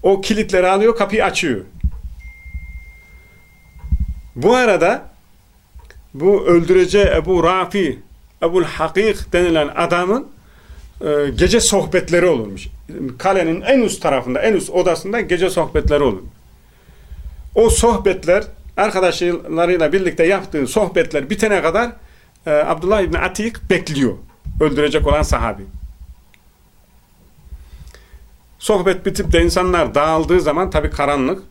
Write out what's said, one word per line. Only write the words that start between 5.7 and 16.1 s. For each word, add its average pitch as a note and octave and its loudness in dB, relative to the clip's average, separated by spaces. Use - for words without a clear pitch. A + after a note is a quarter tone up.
bu E3 2
öldüreceği F3+ 4
Ebu E3 2
Rafi, F3+ 0
Ebul E3+ 2
Hakik F#3+ -2
denilen E3+ 2
adamın, F3 -2
e, D3 0
gece F#3 4
sohbetleri F3 0
olurmuş. A2 -2
Kalenin F#3 0
en B3+ 4
üst G#3 -2
tarafında, B2+ -2
en A3 2
üst F3+ -2
odasında F#3 0
gece E3+ 0
sohbetleri D3+ 0
olur. G2+ 0